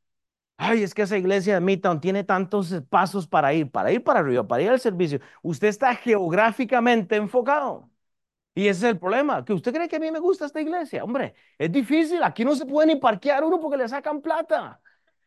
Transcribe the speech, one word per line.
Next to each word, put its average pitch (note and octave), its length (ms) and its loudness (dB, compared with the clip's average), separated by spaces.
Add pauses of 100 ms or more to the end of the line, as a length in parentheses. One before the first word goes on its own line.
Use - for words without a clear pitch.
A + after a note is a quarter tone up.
(600)
"Ay, G#3+ 220 2
es F3+ 100 -4
que G#3 100 0
esa G3+ 140 -2
iglesia F#3+ 380 2
de F3 60 2
Midtown F#3 400 0
tiene F#3+ 240 -2
tantos F#3+ 480 -2 (160)
pasos F#3+ 360 0
para D3+ 280 2
ir, D#3 180 0
para G#2+ 220 0
ir A#3+ 100 0
para B3+ 160 2
arriba, B2+ 260 0
para A#2+ 160 0
ir F#3+ 80 0
al B3+ 100 4
servicio". F3 400 -2 (220)
Usted E3+ 280 -2
está A#3+ 260 0
geográficamente A3 1200 2
enfocado. B3 720 -2 (640)
Y G3 140 0
ese G3+ 200 0
es A#3 60 2
el F3 60 -6
problema, A3 460 0
que G#3+ 80 -2
usted A#3 200 -2
cree E4 140 -4
que E4 80 -6
a D#4 40 -4
mí D#4+ 120 -4
me D#4+ 80 -6
gusta F4 260 0
esta D4 140 -8
iglesia. D#4 440 -6
Hombre, A3+ 300 -4 (240)
es E3 140 -2
difícil, D#4 520 0
aquí G#3 200 0
no C#4+ 120 2
se C4+ 100 -6
puede D4 220 2
ni D#4+ 100 4
parquear C4+ 460 2
uno E4+ 140 2
porque D4+ 200 -4
le B3+ 100 -2
sacan C#4+ 340 -6
plata. D#4 600 -4 (460)